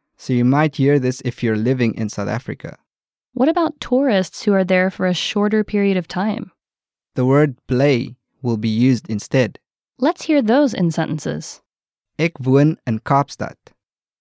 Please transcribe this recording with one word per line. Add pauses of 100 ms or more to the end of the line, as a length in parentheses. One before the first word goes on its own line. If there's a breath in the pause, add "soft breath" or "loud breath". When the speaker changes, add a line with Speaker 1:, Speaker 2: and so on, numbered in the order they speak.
(160)
Speaker 1:
So
you
might
hear
this
if
you're
living
in
South
Africa. (560)
Speaker 2:
What
about
tourists
who
are
there
for
a
shorter
period
of
time? (640)
Speaker 1:
The
word
bly (240)
will
be
used
instead. (400)
Speaker 2:
Let's
hear
those
in
sentences. (580)
Speaker 1:
Ek
woon
in
Kaapstad. (640)